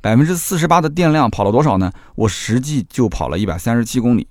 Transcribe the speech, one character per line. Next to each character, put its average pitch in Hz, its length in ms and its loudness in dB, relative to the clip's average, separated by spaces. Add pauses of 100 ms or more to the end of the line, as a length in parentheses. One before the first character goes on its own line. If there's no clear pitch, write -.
百 117 140 0
分 143 80 6
之 175 120 0
四 170 220 -4
十 160 100 0
八 170 120 4
的 156 80 -2
电 160 240 0
量 139 200 2
跑 101 120 -4
了 101 80 2
多 131 120 4
少 113 160 2
呢？ 92 120 -2 (220)
我 110 140 0
实 110 320 -2
际 139 300 -4
就 117 200 0
跑 76 180 -4
了 80 120 -4
一 104 60 -2
百 82 120 -6
三 117 180 -2
十 117 80 0
七 123 160 -4
公 120 160 2
里 - 160 -2